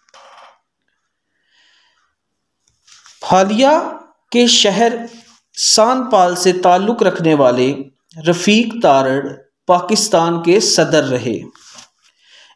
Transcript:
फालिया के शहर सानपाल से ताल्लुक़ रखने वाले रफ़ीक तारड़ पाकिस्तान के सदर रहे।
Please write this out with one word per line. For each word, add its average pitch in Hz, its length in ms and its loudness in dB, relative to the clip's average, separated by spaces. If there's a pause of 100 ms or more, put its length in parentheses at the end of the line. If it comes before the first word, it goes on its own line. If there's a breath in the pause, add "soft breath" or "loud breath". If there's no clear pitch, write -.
(3250 soft breath)
फालिया 214 560 2 (520)
के 240 160 2
शहर 220 600 0 (440 loud breath)
सानपाल 220 800 0
से 180 180 0
ताल्लुक़ 196 500 0
रखने 165 300 0
वाले 135 520 0 (320)
रफ़ीक 208 640 0
तारड़ 135 440 0 (400)
पाकिस्तान 175 720 0
के 175 200 2
सदर 160 440 0
रहे। 120 380 -6 (1160 loud breath)